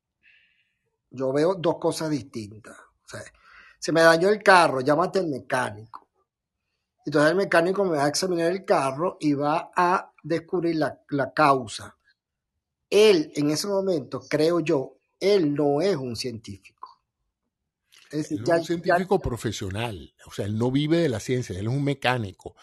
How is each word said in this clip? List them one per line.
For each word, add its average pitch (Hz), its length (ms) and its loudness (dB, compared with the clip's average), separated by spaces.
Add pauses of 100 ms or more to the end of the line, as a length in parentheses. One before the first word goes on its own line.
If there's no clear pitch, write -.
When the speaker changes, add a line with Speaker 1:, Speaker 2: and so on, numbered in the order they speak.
(1120)
Speaker 1:
Yo 131 220 -4
veo 156 240 2
dos 165 220 -2
cosas 160 320 -2
distintas. 110 640 -10 (280)
O - 40 -20
sea, - 140 -14 (580)
se - 100 -6
me 156 120 2
dañó 165 260 6
el 208 140 2
carro, 160 380 6
llámate 147 380 0
al 180 80 -2
mecánico. 117 800 -6 (960)
Entonces 151 260 4
el 175 60 0
mecánico 190 480 2
me 170 120 0
va 143 80 0
a 151 40 2
examinar 170 440 -2
el 196 120 -8
carro 151 540 -2
y 147 160 0
va 147 400 -2
a 180 380 0 (100)
descubrir 165 540 -4
la, 143 320 -4
la 139 240 -4
causa. 131 640 0 (920)
Él, 190 460 6
en 147 160 0
ese 151 160 -2
momento, 190 640 -2
creo 165 320 2
yo, 151 380 -2 (200)
él 175 360 2
no 143 260 0
es 190 160 0
un 127 180 -8
científico. 110 640 -12 (1300)
Es 151 180 -6
decir, 151 100 -6
Speaker 2:
Él - 40 -8
no 165 60 -4
Speaker 1:
ya, 170 80 4
Speaker 2:
es 165 60 2
un 165 40 -10
científico 175 520 0
Speaker 1:
ya - 40 -4
Speaker 2:
profesional, 104 920 -6 (120)
o - 60 -20
sea, 113 140 -8
él 107 120 -4
no 123 140 0
vive 151 240 2
de 170 120 2
la 110 120 -2
ciencia, 123 360 -4
él 101 120 -6
es 120 40 -2
un 143 120 -2
mecánico, 123 800 -4